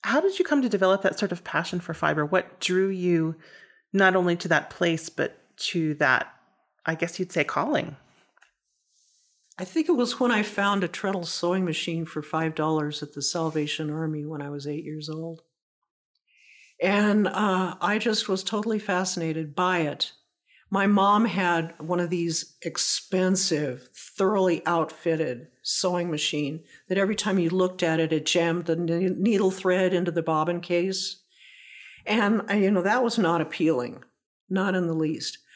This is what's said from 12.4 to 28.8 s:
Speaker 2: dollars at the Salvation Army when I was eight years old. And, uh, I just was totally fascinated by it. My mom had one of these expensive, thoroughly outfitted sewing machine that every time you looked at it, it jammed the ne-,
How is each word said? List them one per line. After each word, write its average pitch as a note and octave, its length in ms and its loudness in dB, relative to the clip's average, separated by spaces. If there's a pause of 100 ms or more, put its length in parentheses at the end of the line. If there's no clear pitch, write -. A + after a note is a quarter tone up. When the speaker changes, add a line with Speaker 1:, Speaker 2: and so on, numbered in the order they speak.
Speaker 2:
dollars D3+ 480 -2
at D3 100 -12
the C#3+ 100 -10
Salvation D#3 680 -4
Army D#3 340 -4
when D3+ 180 -10
I C#3+ 80 -8
was C#3+ 160 -10
eight D3 180 -8
years D3+ 240 -10
old. E3 340 -10 (1400)
And, G#3 460 2
uh, F#3 540 0
I G3+ 160 0
just G#3+ 280 -2
was F#3+ 160 -2
totally G#3+ 360 -2
fascinated E3 760 -2
by F3+ 260 0
it. D3 320 -2 (580)
My G3 160 2
mom G3+ 400 6
had F3 520 0
one F3 220 -2
of F3 80 -2
these E3+ 540 -4
expensive, E3+ 1300 0 (260)
thoroughly F#3+ 480 2
outfitted D#3+ 840 -2 (140)
sewing F3+ 480 0
machine D3 520 -4 (260)
that F#3 80 0
every G3 200 2
time G3 220 0
you E3 120 2
looked F#3 320 0
at D#3+ 180 2
it, D#3+ 140 2
it D#3 100 0
jammed E3+ 400 0
the E3 120 0
ne-, E3+ 340 0